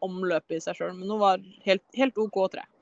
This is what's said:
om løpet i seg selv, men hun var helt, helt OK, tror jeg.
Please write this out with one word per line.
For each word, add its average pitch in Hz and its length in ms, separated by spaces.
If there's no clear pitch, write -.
om 185 240
løpet 165 320
i 160 80
seg 175 100
selv, 175 220
men 185 100
hun 214 140
var 190 160
helt, 196 240
helt 262 240
OK, 214 160
tror - 160
jeg. - 60